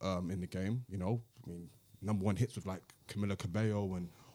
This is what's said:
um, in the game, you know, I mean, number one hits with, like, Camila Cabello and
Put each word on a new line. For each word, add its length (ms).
um, 300
in 100
the 60
game, 420
you 80
know, 240
I 60
mean, 180
number 240
one 120
hits 180
with, 120
like, 160
Camila 300
Cabello 560
and 140